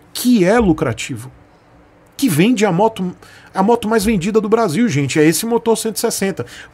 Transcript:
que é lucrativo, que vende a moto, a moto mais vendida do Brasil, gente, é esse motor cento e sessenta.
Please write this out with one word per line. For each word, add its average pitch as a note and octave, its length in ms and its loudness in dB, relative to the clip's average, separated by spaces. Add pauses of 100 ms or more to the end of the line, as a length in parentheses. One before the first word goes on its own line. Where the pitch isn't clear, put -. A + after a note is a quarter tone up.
(120)
que A#3+ 320 2
é G3+ 160 4
lucrativo, C3 720 -2 (840)
que C#4 120 0
vende G3+ 380 2
a G3 40 2
moto, F#3+ 460 -2 (380)
a F#3+ 80 0
moto A3+ 260 0
mais A3 160 0
vendida G#3 380 0
do G#3+ 60 -4
Brasil, A3 420 0
gente, C#3 280 -2
é D3+ 60 4
esse D#3+ 220 0
motor A#3 280 0
cento G#3+ 220 -6
e - 40 -10
sessenta. G3 440 -4 (300)